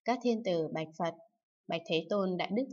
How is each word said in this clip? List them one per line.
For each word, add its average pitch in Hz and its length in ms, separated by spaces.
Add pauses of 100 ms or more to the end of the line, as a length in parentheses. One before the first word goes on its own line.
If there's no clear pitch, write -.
Các 247 180
thiên 233 200
tử 165 300
bạch 160 240
Phật: 170 160 (540)
"Bạch 170 180
Thế 165 240
Tôn, 190 280
Đại 170 180
Đức 262 180